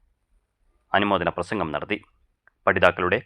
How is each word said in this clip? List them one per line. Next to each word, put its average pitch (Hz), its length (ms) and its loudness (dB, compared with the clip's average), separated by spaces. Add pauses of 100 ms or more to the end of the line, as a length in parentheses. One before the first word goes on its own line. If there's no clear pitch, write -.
(920)
അനുമോദന 98 380 0
പ്രസംഗം 87 420 -6
നടത്തി. 73 300 -8 (640)
പഠിതാക്കളുടെ 90 580 4